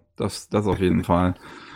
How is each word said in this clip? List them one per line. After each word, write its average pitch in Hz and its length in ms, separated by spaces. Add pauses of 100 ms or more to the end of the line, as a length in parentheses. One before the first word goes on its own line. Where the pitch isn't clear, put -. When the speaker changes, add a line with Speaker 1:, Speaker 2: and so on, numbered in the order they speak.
(160)
Speaker 1:
Das, - 320
das 104 180
auf 90 140
jeden 90 240
Speaker 2:
<laughs> - 0
Speaker 1:
Fall. 90 300 (420)